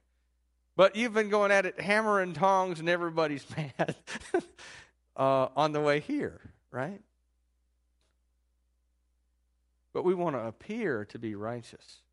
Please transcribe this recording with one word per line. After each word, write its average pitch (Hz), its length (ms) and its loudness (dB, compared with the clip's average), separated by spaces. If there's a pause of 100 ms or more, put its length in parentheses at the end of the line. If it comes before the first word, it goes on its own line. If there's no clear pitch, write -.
(760)
But 190 180 8
you've 226 180 -2
been 214 160 2
going 202 220 2
at 196 160 4
it - 140 -6
hammer 208 400 2
and 180 160 -4
tongs 185 420 2
and 160 100 -4
everybody's 165 640 0
<laughs> - 60 -14
mad, 151 400 -4 (1200)
uh, 135 400 2
on 151 160 2
the 147 80 -2
way 147 180 4
here, 151 420 -6 (300)
right? 147 300 -8 (3000)
But 123 120 -4
we 180 100 2
want 175 220 -2
to 110 100 -4
appear 147 600 -6
to - 120 -16
be 113 160 -8
righteous, 113 640 -12 (140)